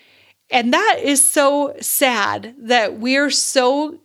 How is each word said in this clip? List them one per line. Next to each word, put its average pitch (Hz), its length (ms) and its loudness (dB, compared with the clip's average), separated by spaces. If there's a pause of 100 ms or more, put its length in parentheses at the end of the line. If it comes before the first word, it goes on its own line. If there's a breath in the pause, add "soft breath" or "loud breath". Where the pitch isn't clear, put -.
(520 soft breath)
And 247 220 0
that 392 280 2
is 277 240 2
so 285 540 0
sad 214 800 -2
that 226 400 0
we're 269 300 0
so 277 760 0